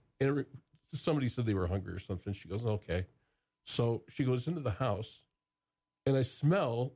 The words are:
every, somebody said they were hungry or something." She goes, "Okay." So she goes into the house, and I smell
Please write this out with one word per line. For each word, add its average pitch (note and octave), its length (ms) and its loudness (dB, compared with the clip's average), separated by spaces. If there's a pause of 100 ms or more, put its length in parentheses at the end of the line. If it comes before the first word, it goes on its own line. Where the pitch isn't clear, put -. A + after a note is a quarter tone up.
(200)
every, C#3 240 2 (480)
somebody D3+ 360 0
said A#2 180 -2
they A2 80 2
were F#2 140 2
hungry F#2 260 -2
or F2+ 60 -8
something." G2 340 -6
She - 140 -12
goes, A2 180 -4
"Okay." G#2 400 -2 (640)
So A#2 380 2
she - 160 -2
goes B2+ 240 2
into E3 120 -2
the B2+ 100 -2
house, G#2 500 -2 (840)
and C3+ 100 6
I C3 60 4
smell C3 720 2